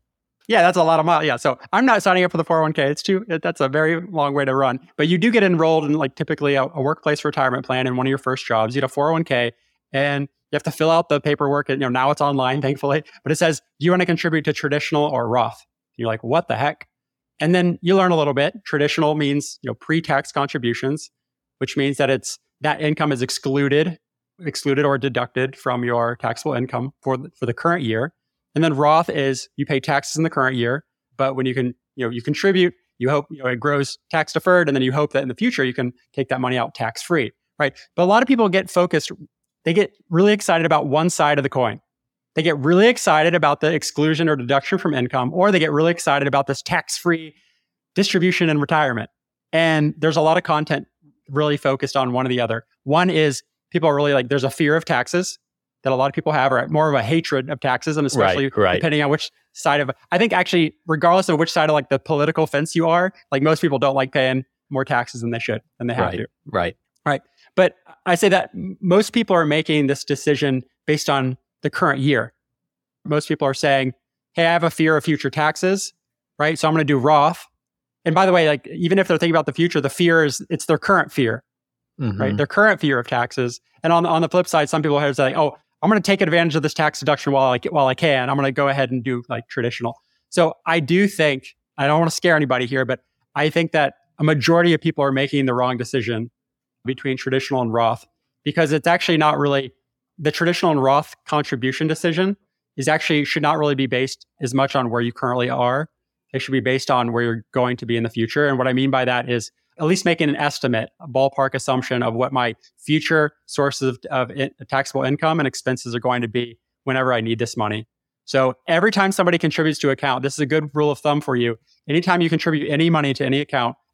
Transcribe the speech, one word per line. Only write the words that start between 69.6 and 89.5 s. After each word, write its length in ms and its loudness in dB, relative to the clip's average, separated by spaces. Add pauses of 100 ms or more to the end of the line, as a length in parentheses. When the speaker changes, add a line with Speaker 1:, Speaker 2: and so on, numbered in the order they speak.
Speaker 1:
this 160 -4
decision 600 0 (220)
based 240 -2
on 280 0 (240)
the 80 -4
current 320 0
year. 320 0 (720)
Most 240 -2
people 180 -2
are 60 0
saying, 400 0 (400)
"Hey, 120 2
I 60 4
have 120 2
a 60 2
fear 280 2
of 80 -4
future 240 -2
taxes, 640 -2 (440)
right? 220 0
So 80 2
I'm 60 2
gonna 100 2
do 140 2
Roth." 500 4 (560)
And 100 0
by 120 4
the 80 4
way, 160 6
like, 180 -2
even 320 0
if 80 2
they're 100 2
thinking 160 2
about 120 2
the 80 -4
future, 260 0
the 100 0
fear 360 2
is, 240 -4
it's 160 -4
their 120 2
current 340 2
fear, 320 -2 (580)
Speaker 2:
Mm-hmm. 200 -2
Speaker 1:
right? 160 0
Their 80 2
current 360 4
fear 180 2
of 80 -6
taxes. 520 -4 (240)
And 100 0
on, 120 4
on 160 2
the 80 0
flip 180 2
side, 220 2
some 120 -2
people 180 0
have 160 0
said, 200 0
"Oh, 220 -2 (240)
I'm 80 2
gonna 120 4
take 180 2
advantage 380 2
of 60 -2
this 100 -2
tax 260 -2
deduction 320 -2
while 220 2
I 60 0
ca-, 100 -6
while 180 2
I 80 2
can. 340 0
I'm 60 -2
gonna 160 0
go 160 0
ahead 240 0
and 100 -4
do, 280 -4
like, 180 -8
traditional." 480 -4 (340)